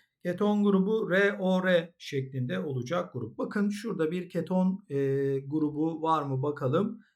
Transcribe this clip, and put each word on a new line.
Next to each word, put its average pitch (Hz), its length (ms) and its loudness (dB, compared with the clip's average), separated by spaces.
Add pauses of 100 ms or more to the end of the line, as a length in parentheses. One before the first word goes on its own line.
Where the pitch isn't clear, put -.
(220)
keton 208 420 2
grubu 202 460 4
R 196 300 4
O 185 260 2
R 175 320 2
şeklinde 135 600 -4
olacak 156 540 -4
grup. - 260 -8
Bakın 208 300 0
şurada 165 420 -2
bir 175 180 -6
keton, 185 640 0
e, 143 60 -4 (420)
grubu 151 640 -2
var 160 200 2
mı 135 200 -2
bakalım. 147 580 0 (160)